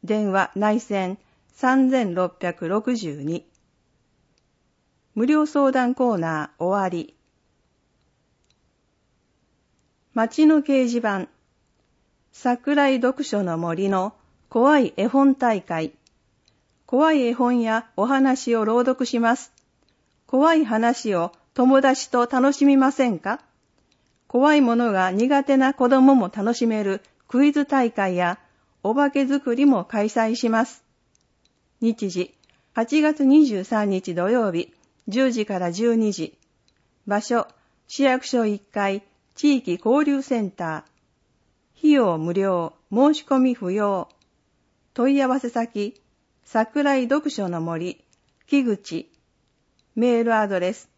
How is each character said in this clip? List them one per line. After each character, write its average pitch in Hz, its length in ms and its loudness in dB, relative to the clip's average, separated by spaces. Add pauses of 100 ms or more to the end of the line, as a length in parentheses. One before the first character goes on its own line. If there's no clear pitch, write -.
電 214 260 -2
話 190 240 -2
内 214 240 0
線 196 400 -6 (340)
三 262 380 2
千 233 240 -2
六 180 240 -2
百 175 300 -6
六 214 260 -2
十 156 300 -8
二。 165 200 -6 (1700)
無 220 100 0
料 302 200 2
相 285 260 0
談 254 240 -2
コ 247 160 0
ー 202 60 -2
ナ 160 400 -6
ー - 40 -8
終 190 180 -2
わ 190 80 -2
り。 170 280 -10 (3000)
街 226 320 2
の 311 140 6
掲 269 280 2
示 233 100 -2
板。 202 300 -4 (1000)
桜 285 580 -2
井 262 120 0
読 262 240 -2
書 208 180 -4
の 170 160 -4
森 170 300 -4
の 190 260 -2 (340)
怖 269 300 4
い 247 180 0
絵 196 120 -2
本 277 260 4
大 226 280 -2
会。 160 300 -6 (920)
怖 311 280 2
い 277 80 2
絵 240 120 0
本 247 280 0
や 226 340 -4
お 196 100 -2
話 262 480 2
を 220 100 0
朗 233 200 2
読 254 220 -2
し 240 120 -4
ま 233 160 2
す。 - 180 -14 (760)
怖 302 260 4
い 311 100 2
話 226 500 -2
を 170 180 -2 (220)
友 262 260 4
達 269 300 0
と 240 160 0
楽 254 260 0
し 277 140 2
み 277 100 6
ま 269 160 2
せ 254 160 0
ん 190 100 -4
か？ 220 220 -8 (880)
怖 285 260 2
い 294 60 4
も 233 160 2
の 233 160 0
が 185 180 0
苦 254 320 0
手 269 140 2
な 262 160 2
子 247 160 0
供 269 260 6
も 226 180 2
楽 208 200 -4
し 240 140 -2
め 214 180 -2
る 196 180 -4 (260)
ク 269 180 2
イ 294 60 2
ズ 285 120 0
大 262 260 0
会 196 240 -2
や 180 240 -2 (440)
お 214 120 -2
化 285 160 2
け 277 160 0
作 269 300 -2
り 269 80 2
も 240 220 4
開 214 220 -2
催 226 260 -2
し 240 160 -2
ま 226 160 0
す。 - 180 -20 (960)
日 226 300 -4
時、 180 240 -8 (400)
八 233 260 -2
月 302 240 0
二 294 220 6
十 202 180 -4
三 208 240 -2
日 185 260 -4
土 175 140 -2
曜 220 240 0
日、 170 200 -6 (360)
十 247 240 0
時 220 140 -4
か 196 120 -6
ら 175 140 -4
十 226 220 0
二 220 180 0
時。 - 260 -10 (680)
場 208 160 -2
所、 - 260 -2 (380)
市 - 160 -6
役 262 240 0
所 240 180 -2
一 208 160 -4
階、 196 420 -6 (320)
地 294 220 2
域 185 260 -4
交 269 220 2
流 277 160 -2
セ 247 220 -4
ン 190 80 -6
タ 160 340 -10 (920)
ー。 - 20 -20
費 302 140 4
用 214 260 2
無 165 160 -4
料、 185 400 -2 (180)
申 277 220 4
し - 100 -10
込 269 140 0
み 254 160 2
不 185 180 -8
要。 202 360 -2 (840)
問 269 240 0
い 277 60 2
合 262 60 0
わ 254 120 0
せ 247 80 -8
先、 233 520 -8 (440)
桜 277 520 0
井 262 120 0
読 294 220 -2
書 196 180 -6
の 175 140 -6
森、 165 420 -8 (420)
木 277 160 2
口。 202 480 -6 (840)
メ 233 260 0
ー 233 40 0
ル 226 120 0
ア 214 100 0
ド 196 140 -4
レ 185 140 -4
ス - 220 -20